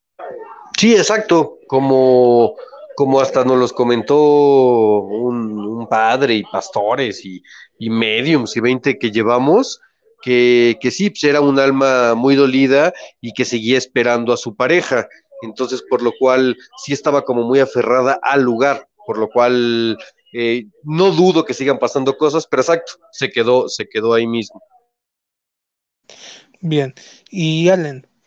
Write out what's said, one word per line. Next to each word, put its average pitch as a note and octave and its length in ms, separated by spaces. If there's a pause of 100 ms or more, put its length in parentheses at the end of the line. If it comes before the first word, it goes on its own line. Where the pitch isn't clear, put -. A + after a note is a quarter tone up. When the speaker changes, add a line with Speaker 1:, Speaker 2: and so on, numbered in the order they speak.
(800)
Speaker 1:
Sí, A3+ 160
exacto, F#3+ 640 (100)
como, B2+ 840 (420)
como C3+ 240
hasta C3 240
nos B2+ 140
los A#2+ 140
comentó A#2+ 440 (840)
un, A2 560
un A2+ 300
padre A#2 480
y G#2 80
pastores G#2+ 800
y, F#2 180 (360)
y A2+ 120
mediums A2+ 680
y A#2 40
veinte B2+ 380
que A#2 120
llevamos, B2 680 (420)
que, B2 580
que B2+ 100
sí, G3 200
pues, - 140
era D3 160
un C#3 180
alma C3+ 560
muy C3+ 220
dolida C3+ 560 (280)
y A#2 140
que B2+ 100
seguía A#2+ 340
esperando A#2+ 540
a A2+ 40
su G#2+ 200
pareja. C3+ 520 (340)
Entonces, A#2+ 460
por A#2+ 140
lo A#2 160
cual, B2+ 380 (280)
sí C#3 80
estaba C#3+ 320
como A#2+ 200
muy C3 160
aferrada B2+ 640
al C3+ 200
lugar, B2 460 (180)
por G#2+ 120
lo G#2+ 100
cual, A#2+ 680 (360)
eh, A#2 320 (180)
no E3 280
dudo E3 320
que B2 100
sigan C3+ 240
pasando C3+ 400
cosas, D#3 300
pero C3 140
exacto, E3 300 (200)
se C3 180
quedó, B2 380
se - 200
quedó A2+ 260
ahí A#2 120
mismo. A2+ 360 (2000)
Speaker 2:
Bien, D3 340 (360)
y E3 380
Allen, D3+ 380 (200)